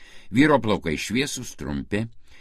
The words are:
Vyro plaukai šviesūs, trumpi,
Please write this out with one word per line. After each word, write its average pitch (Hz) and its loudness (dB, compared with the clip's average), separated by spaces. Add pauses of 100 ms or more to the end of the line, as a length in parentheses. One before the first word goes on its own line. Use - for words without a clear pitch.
(300)
Vyro 139 6
plaukai 87 0
šviesūs, 127 -4
trumpi, 69 -4 (400)